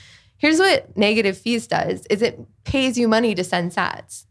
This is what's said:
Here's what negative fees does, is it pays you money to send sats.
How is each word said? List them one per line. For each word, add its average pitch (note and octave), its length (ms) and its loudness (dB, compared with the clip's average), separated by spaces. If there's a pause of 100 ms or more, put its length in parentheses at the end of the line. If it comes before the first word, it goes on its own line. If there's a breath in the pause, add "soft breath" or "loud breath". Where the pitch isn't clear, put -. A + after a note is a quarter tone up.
(380 loud breath)
Here's D#4 220 2
what F4+ 360 0
negative G#3 420 2
fees A#3 300 -4
does, - 400 -4
is G3+ 140 0
it - 180 -2 (240)
pays C4 340 0
you A#3+ 100 2
money A3 260 2
to F3+ 100 -2
send F3+ 280 -4
sats. - 600 -6